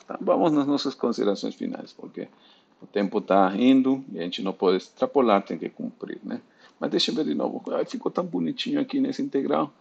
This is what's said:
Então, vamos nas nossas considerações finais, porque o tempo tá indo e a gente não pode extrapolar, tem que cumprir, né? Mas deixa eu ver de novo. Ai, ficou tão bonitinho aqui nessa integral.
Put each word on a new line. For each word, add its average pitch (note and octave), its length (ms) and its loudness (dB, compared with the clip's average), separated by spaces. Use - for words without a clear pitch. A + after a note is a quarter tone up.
Então, - 160 -10
vamos F3 320 2
nas C#3+ 140 2
nossas C#3+ 280 -2
considerações G#2 600 -2
finais, - 380 -8
porque - 360 -14
o - 40 -20
tempo G2+ 340 0
tá F#2+ 360 4
indo C3 560 4
e F#2 60 -10
a F2 40 -4
gente F2 200 -6
não F#2+ 100 -2
pode F#2 240 2
extrapolar, G#2+ 680 2
tem - 160 -8
que - 120 -6
cumprir, - 520 -10
né? - 180 -8
Mas C#3+ 120 -4
deixa E3+ 200 0
eu E3 40 -2
ver D#3 100 0
de - 100 -2
novo. - 280 -4
Ai, D3+ 120 0
ficou - 280 -6
tão F3+ 120 -4
bonitinho E3 560 -2
aqui C3+ 200 -2
nessa C3+ 220 -2
integral. C#3+ 580 0